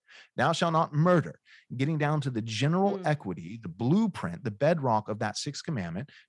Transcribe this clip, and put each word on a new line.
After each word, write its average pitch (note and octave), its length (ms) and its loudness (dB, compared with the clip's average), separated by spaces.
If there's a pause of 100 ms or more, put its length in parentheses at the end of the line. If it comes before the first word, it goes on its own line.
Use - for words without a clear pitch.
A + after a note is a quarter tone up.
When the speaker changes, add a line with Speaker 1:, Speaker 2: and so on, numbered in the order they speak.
(360)
Speaker 1:
"Thou C3+ 180 2
shalt E3+ 200 0
not D#3+ 200 2
murder," E3 460 4 (360)
getting D3 220 0
down D3+ 240 0
to C#3+ 80 -4
the A#2 120 -2
general D#3 560 0
Speaker 2:
Mm. F3+ 80 -10
Speaker 1:
equity, A#2+ 560 -4
the F#2 80 -10
blueprint, A#2 720 0
the A2+ 80 -4
bedrock C3 580 2
of G#2+ 100 -6
that G#2+ 180 -4
sixth - 260 -8
commandment, G2+ 460 -6 (200)